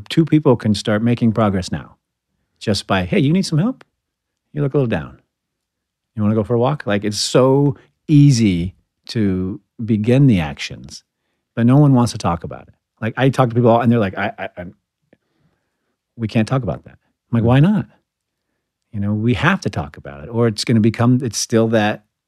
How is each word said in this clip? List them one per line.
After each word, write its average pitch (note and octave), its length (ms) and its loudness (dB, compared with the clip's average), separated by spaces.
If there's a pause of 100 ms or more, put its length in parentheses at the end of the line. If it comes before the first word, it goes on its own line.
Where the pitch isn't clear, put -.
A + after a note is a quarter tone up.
two E3 160 2
people D3+ 320 2
can G#2+ 180 0
start G#2+ 260 -2
making A#2 300 0
progress G2+ 400 -2
now. C#2 240 -10 (640)
Just - 280 -4
by, F#2+ 180 -2
"Hey, F#3+ 140 -2
you C#3+ 140 2
need F#3+ 120 0
some D#3 120 -2
help? A3 260 -2 (680)
You D3 100 -8
look C#3 120 -2
a D3+ 40 0
little C3+ 100 2
down. D2 340 -8 (920)
You A2 80 -8
wanna G#2+ 140 0
go A2 80 0
for A#2+ 120 -2
a A#2 40 0
walk?" C#3 260 -2
Like, G2+ 200 -2
it's G#2 140 -6
so C3+ 580 2 (300)
easy A2+ 680 4 (320)
to G2 540 -4 (220)
begin A#2 440 2
the G2+ 140 4
actions, - 640 -12 (500)
but A#2 100 0
no B2+ 120 6
one C#3+ 160 6
wants A#2+ 180 2
to - 60 -12
talk F2 260 -4
about B1+ 240 -16
it. - 60 -20 (260)
Like, A2 160 -6
I C3 140 2
talk C3 180 2
to A2+ 80 -6
people A#2 240 4
and B2 100 2
they're A#2 100 4
like, F#2+ 180 -2
"I, G2+ 200 -4
I, F#2+ 200 -10
I, F2 80 -12 (1500)
we A#2 100 -4
can't G#2+ 200 -2
talk B2+ 160 -2
about C2 200 -8
that." - 140 -20 (340)
I'm A#2+ 80 0
like, A2 40 0
"Why B2 180 4
not?" F#3+ 240 2 (1080)
You G#2 80 -10
know, G2+ 140 -4
"We A2+ 220 0
have F3+ 260 -2
to - 80 -8
talk C#2+ 260 -10
about C#2+ 300 -18
it," - 40 -16
or A#2 180 0
it's G#2+ 180 -6
gonna A2+ 160 2
become, A#2 420 2
it's A2 140 -8
still A2+ 320 0
that, G#2+ 360 -2 (220)